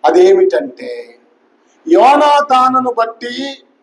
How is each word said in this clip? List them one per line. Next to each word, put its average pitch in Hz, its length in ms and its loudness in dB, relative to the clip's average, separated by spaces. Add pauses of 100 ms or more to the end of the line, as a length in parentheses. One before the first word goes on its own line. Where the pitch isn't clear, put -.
అదేమిటంటే, 151 1120 0 (680)
యోనాతానను 262 1080 2
బట్టి 247 640 -8 (200)